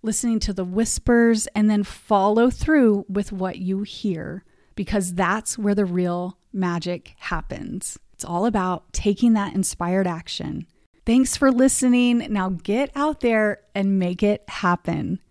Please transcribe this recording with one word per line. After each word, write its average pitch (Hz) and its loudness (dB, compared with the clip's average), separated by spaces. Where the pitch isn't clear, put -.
listening 226 -2
to 214 -2
the 185 -4
whispers, 226 2
and 214 2
then 208 2
follow 208 2
through 247 4
with 196 -4
what 185 -6
you 190 -2
hear, 190 -6
because 185 -2
that's 190 -2
where 202 0
the 202 2
real 180 -2
magic 175 -4
happens. - -8
It's - -16
all 175 -2
about 185 -2
taking 220 2
that 202 -2
inspired 185 -2
action. - -8
Thanks 254 2
for 269 4
listening. 247 2
Now 190 -2
get 202 -2
out 294 -2
there 220 2
and 196 0
make 180 -2
it 208 2
happen. 175 -2